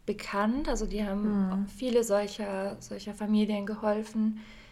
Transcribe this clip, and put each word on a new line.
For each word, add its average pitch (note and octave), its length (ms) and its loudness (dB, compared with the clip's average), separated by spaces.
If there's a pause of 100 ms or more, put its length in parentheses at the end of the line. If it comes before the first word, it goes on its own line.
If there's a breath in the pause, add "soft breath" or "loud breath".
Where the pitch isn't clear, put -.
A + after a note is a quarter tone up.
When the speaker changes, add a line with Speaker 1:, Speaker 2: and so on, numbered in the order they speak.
Speaker 1:
bekannt, G#3+ 640 0
also A3 180 0
die G#3 180 -2
haben G3+ 440 2
Speaker 2:
Mhm. G3 200 0
Speaker 1:
viele A#3+ 340 2
solcher, G3+ 800 0
solcher G3+ 340 -10
Familien G#3+ 520 2
geholfen. G#3+ 760 0 (320 loud breath)